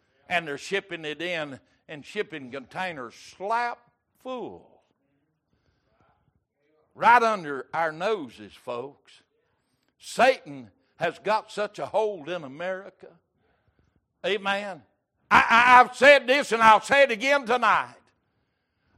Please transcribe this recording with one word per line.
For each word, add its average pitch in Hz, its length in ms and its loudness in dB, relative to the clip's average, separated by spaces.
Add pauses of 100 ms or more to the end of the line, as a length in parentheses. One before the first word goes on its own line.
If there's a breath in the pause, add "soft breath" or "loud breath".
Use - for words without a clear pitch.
(280)
And 170 180 -4
they're 143 120 -10
shipping 180 460 -10
it 151 180 -10
in 165 360 -8 (300)
in 156 140 -16
shipping 160 480 -12
containers 139 640 -12
slap 233 640 -8 (440)
full. 220 600 -14 (2000)
Right 233 280 4
under 165 500 -4
our 160 200 -4
noses, 147 600 -8
folks. 123 720 -14 (760)
Satan 147 720 -2 (260)
has 160 220 -6
got 196 320 -6
such 208 280 -10
a 139 80 -10
hold 196 420 -4
in 175 160 -10
America. 180 720 -14 (1080)
Amen. 196 580 -6 (480)
I, 254 180 6
I, 247 320 8
I've 233 160 2
said 269 300 6
this 262 260 0
and 226 100 0
I'll 214 180 8
say 277 240 2
it 254 60 2
again 262 360 -2
tonight. 196 480 0 (1040)